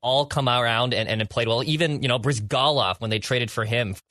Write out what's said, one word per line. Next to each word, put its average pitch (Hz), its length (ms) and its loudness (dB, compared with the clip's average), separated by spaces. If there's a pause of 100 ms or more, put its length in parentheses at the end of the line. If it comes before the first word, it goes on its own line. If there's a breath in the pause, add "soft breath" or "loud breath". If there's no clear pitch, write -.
all 135 240 2
come 139 200 0
around 120 460 2
and, 110 160 0
and 110 180 -2
played 117 200 -2
well. 117 160 0
Even, 151 400 0
you 135 40 0
know, 123 120 0
Brizgalov, 127 840 0
when 113 80 -4
they 110 80 0
traded 120 320 -2
for 113 160 -4
him, 110 300 -2 (160)